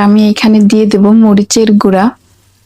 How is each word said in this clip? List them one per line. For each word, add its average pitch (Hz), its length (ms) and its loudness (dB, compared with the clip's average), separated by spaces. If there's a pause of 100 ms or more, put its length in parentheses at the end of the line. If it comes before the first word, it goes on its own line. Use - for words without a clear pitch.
আমি 208 140 2 (120)
এখানে 214 260 0 (120)
দিয়ে 214 220 0
দেব 202 120 0 (200)
মরিচের 214 440 0 (140)
গুঁড়া, 190 220 0 (600)